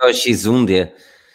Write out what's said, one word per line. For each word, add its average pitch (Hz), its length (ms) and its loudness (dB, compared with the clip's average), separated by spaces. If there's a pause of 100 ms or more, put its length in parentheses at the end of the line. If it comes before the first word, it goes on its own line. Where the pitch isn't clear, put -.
só 127 80 2
a 120 40 0
X 113 320 -2
um 120 200 2
D. 92 280 0 (420)